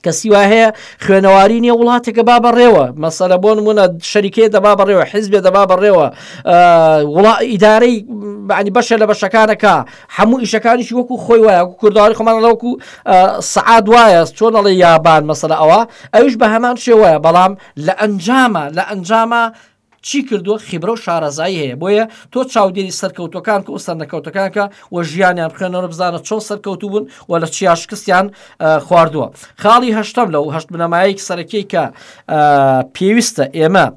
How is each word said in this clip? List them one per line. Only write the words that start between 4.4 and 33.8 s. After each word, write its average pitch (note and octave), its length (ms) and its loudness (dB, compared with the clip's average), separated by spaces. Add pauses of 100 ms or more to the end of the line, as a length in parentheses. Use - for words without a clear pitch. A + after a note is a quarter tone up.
دەبا G#3 240 2
بەڕێوە، F#3+ 320 2
حیزبێ G#3 360 -2
دەبا G3 240 4
بەڕێوە، F#3 360 2 (420)
ئە، F3 80 4 (580)
وڵا-، G#3 260 2 (100)
ئیدارەی، A3 460 2 (520)
یعنی G3+ 260 -2
بەشێ A#3+ 260 0
لە G#3+ 100 4
بەشەکانەکە G#3 640 0 (420)
هەموو A3+ 260 2
ئیشەکانیشی A#3 560 -2
وەکو B3 160 -6 (100)
خۆی A#3 200 4
وایە، F#3 180 4
وەکو F3+ 180 -8
کوردەواری G#3+ 380 4
خۆمان، A3+ 220 0
وەکو، A#3 300 0 (380)
ئە، F#3 80 4 (360)
سەعاد G3+ 400 2
وایە، G#3+ 280 6 (160)
چۆن A3 200 0
ئەڵێ G3+ 160 2 (100)
یابان D#3+ 460 4
مەسەلە D#3 320 -4
ئەوە، E3 200 4 (320)
ئەویش A#3+ 280 4
بە A3+ 120 2
هەمان A#3+ 300 -2
شێوەیە. G#3+ 420 4
بەڵام F3 260 2 (340)
لە F#3 160 -2
ئەنجامە، G#3 640 -2 (120)
لە F#3 140 -4
ئەنجامە A3+ 540 -2 (600)
چی - 240 -6
کردووە؟ G3+ 300 -6 (100)
خیبرە F3 260 -8
و A3 120 -10
شارەزایی E3 560 -6
هەیە. B2+ 200 -8
بۆیە G#3 240 -2 (260)
تۆ B3 80 -6 (120)
چاودێری G3 500 -2
سەرکەوتوەکان F#3 640 -6
کە - 80 -18
و F#3+ 120 -12
سەرنەکەوتەکان E3 680 -8
کە G#3 80 -4 (280)
و F3 120 -6
ژیانیان E3+ 480 -2
بخوێنەوە F3+ 400 -8
بزانە F3 360 -6
چۆن A3 220 -6
سەرکەوتوو G3+ 420 -10
بوون G#3+ 140 -6 (240)
و F3+ 120 -4
لە E3 140 -6
چیا F3+ 200 0
شکستیان، F#3+ 560 -4
ئە، - 380 -6 (160)
خواردووە. D#3 420 0 (340)
خاڵی A#3+ 360 2
هەشتەم A3 360 -4
لەو D3 120 -2 (100)
هەشت D#3 180 -10
بنەمایەکی E3+ 560 -2
سەرەکیەی F3+ 420 -8
کە، E3+ 120 -2 (480)
ئە، D#3 80 -2 (560)
پێویستە G3 500 -2 (120)
ئێمە E3 280 2 (120)